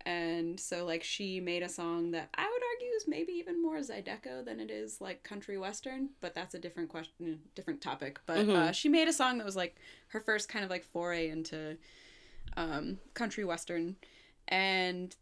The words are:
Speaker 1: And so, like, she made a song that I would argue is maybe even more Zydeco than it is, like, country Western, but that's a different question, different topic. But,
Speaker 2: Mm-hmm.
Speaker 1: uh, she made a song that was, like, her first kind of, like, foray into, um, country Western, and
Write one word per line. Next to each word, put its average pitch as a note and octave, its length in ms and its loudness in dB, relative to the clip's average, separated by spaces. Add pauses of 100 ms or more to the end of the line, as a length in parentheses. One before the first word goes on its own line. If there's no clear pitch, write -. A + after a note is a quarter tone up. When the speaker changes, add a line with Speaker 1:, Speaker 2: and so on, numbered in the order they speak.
Speaker 1:
And E3+ 560 -2
so, F3 280 -4
like, E3 180 0
she F#3+ 340 -2
made F3 240 0
a F3 60 -2
song E3+ 440 0
that E3 220 -4
I - 140 2
would B4 140 0 (100)
argue B4 240 -2
is G#4+ 100 -4
maybe E4 260 0
even E4+ 280 -2
more D#4+ 180 2
Zydeco A#3 680 -6
than A#3 140 -6
it A3 120 -6
is, G#3+ 300 -6
like, F#3 220 -8
country G3+ 360 -6
Western, C4 520 -4 (100)
but E3+ 140 -6
that's F3+ 200 -6
a F3 40 -8
different E3+ 300 -4
question, D#3+ 540 -6 (120)
different D#3 280 -4
topic. C#3 420 -4
But, E3+ 140 2
Speaker 2:
Mm-hmm. G#3 180 8
Speaker 1:
uh, E3+ 160 8
she - 160 4
made D#4+ 200 8
a E4 40 6
song B3+ 260 4
that G#3+ 60 -2
was, G3 120 -4
like, F3+ 200 0 (320)
her G#3+ 120 -4
first G#3+ 280 2
kind G#3 160 -2
of, F#3 60 -2
like, F3+ 140 -4
foray E3+ 440 0
into, D#3 480 -4 (800)
um, E3 420 -2 (140)
country G#3+ 320 -2
Western, F3 520 -2 (500)
and F#3 760 4